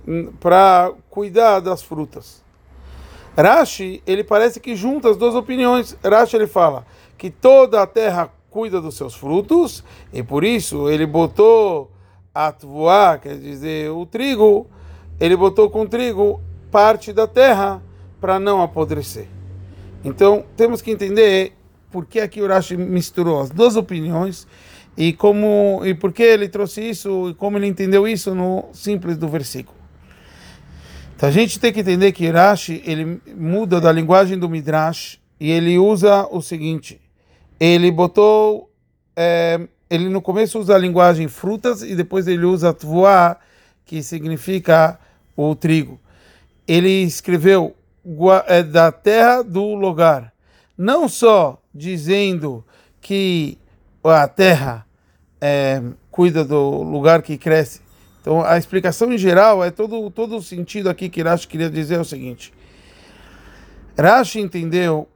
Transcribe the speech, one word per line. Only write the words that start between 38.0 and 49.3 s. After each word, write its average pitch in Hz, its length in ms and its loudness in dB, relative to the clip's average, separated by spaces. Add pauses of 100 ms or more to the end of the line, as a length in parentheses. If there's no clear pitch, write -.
é, 170 420 0 (300)
ele 170 180 -2
no 190 140 -4
começo 196 360 -2
usa 202 180 2
a - 20 6
linguagem 175 500 2
frutas 208 540 -6
e 226 120 -12
depois 175 320 -4
ele 175 200 -2
usa 175 280 0
tvuá, 175 640 2 (500)
que 160 160 -12
significa 160 960 0 (380)
o 151 200 -2
trigo. 151 440 -2 (680)
Ele 185 380 0
escreveu 175 720 0 (300)
gua-, 180 420 2
é, 175 160 4
da 165 260 4
terra 226 520 2